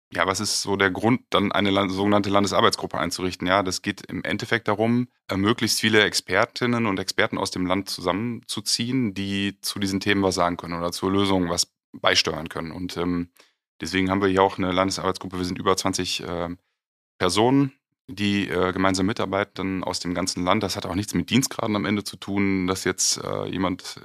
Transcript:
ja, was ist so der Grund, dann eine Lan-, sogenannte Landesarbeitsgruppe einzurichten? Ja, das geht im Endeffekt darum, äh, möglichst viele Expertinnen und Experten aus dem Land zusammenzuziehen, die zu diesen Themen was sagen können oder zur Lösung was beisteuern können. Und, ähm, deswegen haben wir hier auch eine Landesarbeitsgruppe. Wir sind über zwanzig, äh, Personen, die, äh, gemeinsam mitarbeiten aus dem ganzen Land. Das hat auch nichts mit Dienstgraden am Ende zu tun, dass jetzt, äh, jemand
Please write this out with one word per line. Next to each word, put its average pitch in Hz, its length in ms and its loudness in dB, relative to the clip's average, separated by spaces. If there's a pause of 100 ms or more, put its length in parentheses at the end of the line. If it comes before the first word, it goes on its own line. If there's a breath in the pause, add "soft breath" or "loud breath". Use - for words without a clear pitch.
(120)
ja, 87 160 2
was 95 100 0
ist - 240 -2
so 98 140 -2
der 98 160 4
Grund, 110 380 2
dann 98 200 2
eine 101 200 2
Lan-, 98 200 2
sogenannte 101 400 2
Landesarbeitsgruppe 98 680 2
einzurichten? 87 500 -4
Ja, 95 160 4
das 90 180 -4
geht 101 200 -4
im - 200 -8
Endeffekt 113 460 -2
darum, 113 400 0 (200)
äh, 104 80 -2
möglichst 107 440 2
viele 107 240 6
Expertinnen 117 840 0
und 95 140 0
Experten - 360 0
aus 98 140 -2
dem 90 160 -2
Land 95 220 0
zusammenzuziehen, 117 1300 -2
die 98 460 -4
zu - 200 -6
diesen 98 180 0
Themen 98 240 0
was 95 140 2
sagen 87 200 2
können 87 180 -8
oder 85 180 -4
zur 95 180 0
Lösung 98 380 2
was 87 240 -2 (200)
beisteuern 82 560 0
können. 80 220 -8
Und, 90 260 -8
ähm, 87 340 -2 (500 soft breath)
deswegen 92 280 0
haben 98 140 2
wir 101 60 4
hier 95 160 4
auch 98 120 0
eine 92 140 0
Landesarbeitsgruppe. 92 680 0
Wir 90 60 0
sind 90 140 -6
über 98 180 2
zwanzig, - 460 -2
äh, 85 260 -6 (680)
Personen, 120 540 4 (340)
die, 101 420 0
äh, 90 240 2
gemeinsam 95 340 2
mitarbeiten 95 760 -2
aus - 160 -6
dem 87 160 -4
ganzen 90 300 -2
Land. 98 180 2
Das 98 140 -2
hat 101 80 -8
auch 92 100 -6
nichts 101 200 -4
mit 87 160 0
Dienstgraden 113 440 0
am 104 120 -2
Ende 101 180 0
zu - 120 -10
tun, 98 500 0
dass 92 180 -2
jetzt, - 340 0
äh, - 280 -4
jemand - 580 -4